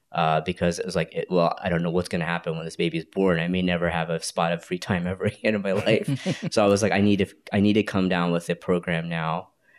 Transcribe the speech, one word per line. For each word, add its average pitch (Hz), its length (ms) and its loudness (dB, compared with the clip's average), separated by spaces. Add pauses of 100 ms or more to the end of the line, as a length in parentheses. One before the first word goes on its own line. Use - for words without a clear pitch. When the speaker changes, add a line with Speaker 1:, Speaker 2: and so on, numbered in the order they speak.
(120)
Speaker 1:
uh, 80 300 2
because 87 380 -2
it - 60 -6
was 90 100 -6
like, 80 200 -2
it, 85 160 -4
"Well, 87 300 2
I 92 80 -4
don't 85 120 0
know 87 80 -2
what's 87 200 -2
gonna 85 160 -2
happen 85 300 -4
when 82 100 -8
this 82 100 -12
baby 82 240 -2
is 78 60 -8
born. 92 340 2
I 85 80 -2
may 92 160 0
never 87 260 2
have 82 220 -2
a 82 100 -4
spot 85 320 -2
of 85 100 -4
free 90 140 -6
time 90 300 -2
ever 92 180 -4
<laughs> - 0 -
again 107 300 -2
in 101 60 -4
my 98 100 -2
life." 101 360 0 (400)
Speaker 2:
<laughs> - 40 -10
Speaker 1:
So 110 120 2
I 101 40 6
was 101 160 4
like, 95 80 2
"I 98 100 4
need 101 180 6
to, 95 80 0 (240)
I 104 80 2
need 104 140 6
to 107 100 4
come 95 240 0
down 87 240 0
with 85 180 -2
a 85 60 -2
program 85 540 -2
now 82 400 -4 (300)